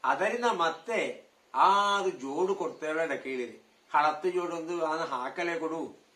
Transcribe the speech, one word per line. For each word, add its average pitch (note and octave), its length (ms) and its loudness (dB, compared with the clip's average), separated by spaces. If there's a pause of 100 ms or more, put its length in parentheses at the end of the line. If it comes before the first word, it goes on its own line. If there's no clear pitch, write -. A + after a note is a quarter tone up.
ಅದರಿಂದ G3+ 420 0
ಮತ್ತೆ E3+ 840 -2 (260)
ಆ G3 420 6
ಅದು F#3+ 120 2
ಜೋಡು D3 460 0
ಕೊಡ್ತೇವೆ D#3 520 -2
ಡಕೈಲಿದೆ. B2+ 640 -6 (240)
ಹಳತ್ತು D3+ 360 4
ಜೋಡು F3 260 -2
ಒಂದು E3 300 -2
ಆನ D#3 140 0
ಹಾಕಲೇ D#3+ 600 -2
ಕೊಡು. D#3+ 560 -6